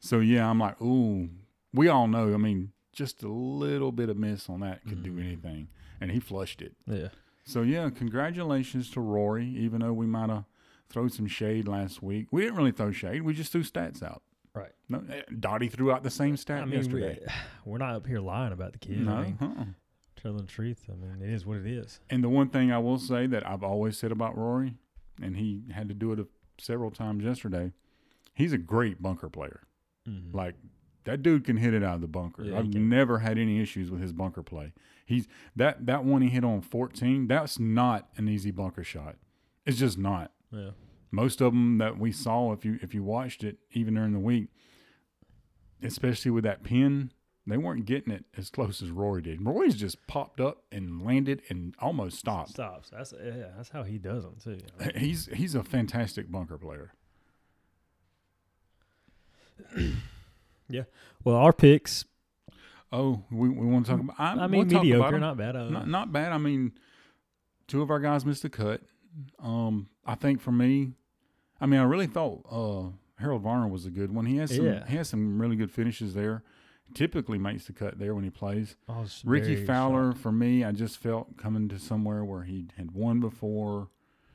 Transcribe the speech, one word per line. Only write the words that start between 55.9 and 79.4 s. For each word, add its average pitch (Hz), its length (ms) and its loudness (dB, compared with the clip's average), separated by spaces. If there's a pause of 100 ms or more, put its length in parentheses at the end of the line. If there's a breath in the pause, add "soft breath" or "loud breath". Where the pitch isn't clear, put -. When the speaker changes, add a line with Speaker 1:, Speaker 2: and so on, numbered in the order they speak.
Speaker 1:
bunker 85 280 -6
player. 76 340 -14 (2750 soft breath)
Speaker 2:
<clears throat> 180 60 2 (840 loud breath)
Yeah. 127 160 -4 (380 loud breath)
Well, 120 140 6
our 151 160 10
picks. - 540 8 (840 loud breath)
Speaker 1:
Oh, 123 400 0
we, 117 200 2
we 117 160 0
wanna 123 180 6
talk 127 160 2
about, - 180 -4
I, 165 140 0
Speaker 2:
I 180 140 0
mean, 196 140 6
Speaker 1:
we'll - 40 8
talk 180 80 4
about 175 120 8
Speaker 2:
mediocre, 135 320 8
Speaker 1:
'em. 151 40 2
Speaker 2:
not 151 160 0
bad, 117 200 -2
uh, 117 140 -4
Speaker 1:
Not, - 180 -4
not 190 240 -2
bad. 156 200 0
I 156 60 0
mean, 139 340 0 (920 soft breath)
two 139 160 0
of 147 80 0
our 147 100 2
guys 147 240 2
missed 143 180 0
the 156 80 -4
cut. 107 300 -2 (580)
Um, 113 500 -2 (180)
I 117 80 -2
think 139 260 2
for 123 120 0
me, 131 400 4 (680)
I 139 60 0
mean, 139 140 8
I 127 40 6
really 165 220 4
thought, 156 440 -2
uh, 104 400 -4 (300)
Harold 127 220 -2
Varner 113 260 0
was 90 180 -4
a 90 40 -8
good 98 240 -4
one. 113 120 0
He 131 120 2
has 151 160 -2
some, 151 100 2
Speaker 2:
Yeah. 104 220 0
Speaker 1:
he 135 100 -2
has 160 140 -2
some 107 300 0
really 117 160 2
good 107 140 0
finishes 113 440 -4
there. 107 280 -2 (520 soft breath)
Typically 135 440 -2
makes 101 280 -4
the 101 80 -14
cut 101 240 -8
there 101 160 -4
when 101 100 -4
he 92 60 -4
plays. 104 460 -4 (120)
Speaker 2:
I 117 120 -8
was 104 260 -10
Speaker 1:
Ricky 147 280 4